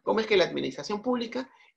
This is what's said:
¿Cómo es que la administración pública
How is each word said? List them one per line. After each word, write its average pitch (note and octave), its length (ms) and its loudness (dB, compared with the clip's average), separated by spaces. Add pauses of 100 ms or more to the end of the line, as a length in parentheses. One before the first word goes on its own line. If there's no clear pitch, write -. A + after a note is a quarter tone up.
¿Cómo G3+ 180 2
es A3 60 0
que G#3+ 120 4
la E3 80 6
administración D3 580 -4
pública B3 480 -4 (260)